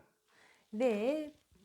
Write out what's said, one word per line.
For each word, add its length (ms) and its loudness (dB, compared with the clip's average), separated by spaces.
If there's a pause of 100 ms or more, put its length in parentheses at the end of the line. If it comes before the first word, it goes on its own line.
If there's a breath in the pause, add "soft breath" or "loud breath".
(720 soft breath)
Ve 580 0 (340)